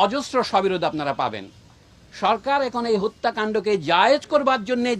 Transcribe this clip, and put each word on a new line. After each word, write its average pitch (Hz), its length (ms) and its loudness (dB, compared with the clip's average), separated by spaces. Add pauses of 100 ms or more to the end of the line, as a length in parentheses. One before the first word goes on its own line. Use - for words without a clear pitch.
অজস্র 254 320 -2 (140)
সবিরোধ 190 400 0
আপনারা 147 220 -4 (100)
পাবেন। 107 220 -4 (760)
সরকার 220 360 0 (100)
এখন 240 220 -6
এই 220 120 2
হত্যাকাণ্ডকে 214 680 -2 (180)
জায়েজ 220 320 4 (100)
করবার 262 360 2
জন্যে 247 320 0